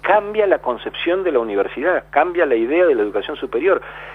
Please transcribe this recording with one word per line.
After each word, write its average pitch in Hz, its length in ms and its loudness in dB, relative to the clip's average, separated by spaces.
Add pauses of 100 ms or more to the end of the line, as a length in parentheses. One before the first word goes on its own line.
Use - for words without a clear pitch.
cambia 208 460 2
la 160 120 2
concepción 143 640 -4
de 175 100 0
la 123 60 2
universidad, 117 680 -2
cambia 170 360 2
la 131 100 2
idea 143 300 2
de 151 100 4
la 110 80 2
educación 104 340 -4
superior. 143 440 0 (340)